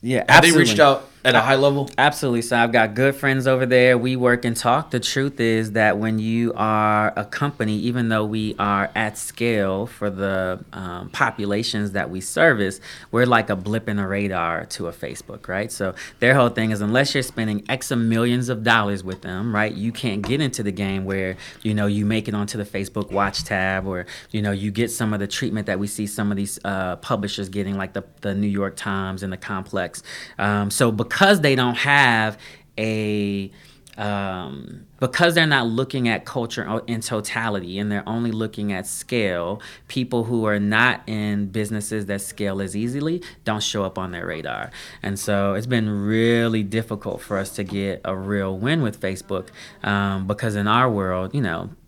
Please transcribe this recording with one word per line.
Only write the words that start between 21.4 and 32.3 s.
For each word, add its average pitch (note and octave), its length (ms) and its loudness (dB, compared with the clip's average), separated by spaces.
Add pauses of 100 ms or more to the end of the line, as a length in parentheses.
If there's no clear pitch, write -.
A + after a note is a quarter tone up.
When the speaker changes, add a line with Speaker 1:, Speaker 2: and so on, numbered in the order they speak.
Speaker 1:
you G#2+ 120 0
know, G#2 140 0
you G#2 180 0
make A2 220 0
it G#2 60 -4
onto G#2 220 -4
the G2+ 80 -4
Facebook G2+ 460 -6
Watch G2 320 0
tab F#2+ 460 0
or, F2+ 180 -6 (240)
you G#2+ 100 -4
know, G#2 120 0
you G2+ 180 -2
get A2+ 220 0
some A2 200 -2
of G#2 60 -2
the G2 80 -4
treatment G#2 400 -4
that G2 140 -2
we G2+ 80 -2
see G#2+ 180 -6
some G#2 240 -2
of G2+ 60 -2
these, G2+ 280 -6
uh, F#2+ 320 -4
publishers G2+ 520 -4
getting, G2 280 -4
like F#2+ 160 -6
the, G2 120 -6 (160)
the G2+ 160 -4
New G2+ 100 0
York G2 300 -2
Times F#2+ 480 -4
and F#2+ 80 -6
the F#2 40 -8
Complex. F#2+ 520 -6 (500)
Um, G#2 320 0
so A#2 220 2
because G3 480 4
they C#3+ 140 4
don't B2 240 2
have A#2+ 580 4 (420)